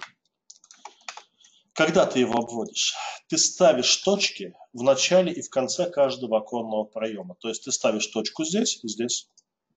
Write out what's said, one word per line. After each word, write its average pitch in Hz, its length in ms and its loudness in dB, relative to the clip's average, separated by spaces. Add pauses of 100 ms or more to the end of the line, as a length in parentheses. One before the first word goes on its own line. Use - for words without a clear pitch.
(1700)
Когда 165 320 4
ты 131 140 0
его 117 180 2
обводишь, 117 560 -4 (340)
ты 160 100 -2
ставишь 127 600 4
точки 185 560 -2 (200)
в 120 100 -8
начале 156 500 4
и - 80 -8
в - 80 -14
конце 131 400 -2
каждого 123 480 0
оконного 110 460 -2
проёма. 107 520 -8
То - 120 -10
есть - 160 -8
ты 135 80 -6
ставишь 123 360 0
точку - 360 -4
здесь 202 400 -2
и 117 40 -8
здесь. 113 420 -6 (480)